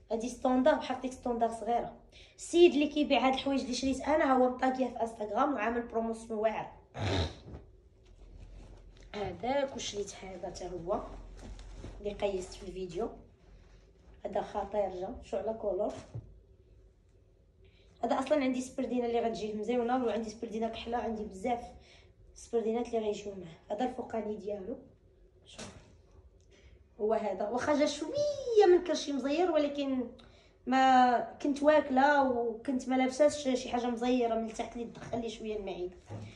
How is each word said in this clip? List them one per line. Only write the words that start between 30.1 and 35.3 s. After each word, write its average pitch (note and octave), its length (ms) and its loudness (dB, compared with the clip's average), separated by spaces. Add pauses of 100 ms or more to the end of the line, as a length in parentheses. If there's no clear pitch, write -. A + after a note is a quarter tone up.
ما B3+ 520 6 (220)
كنت C#4+ 220 -2
واكله C#4+ 680 6
وكنت A#3+ 580 -2
ما C4 60 2
لابساش C4 520 4
شي B3+ 220 0
حاجه A#3+ 180 -2
مزيره A#3+ 480 2
من A3+ 100 -2
التحت A3 300 -8
اللي A#3+ 100 -6
تدخل - 360 -8
لي A3+ 80 -4
شويه A3 280 -6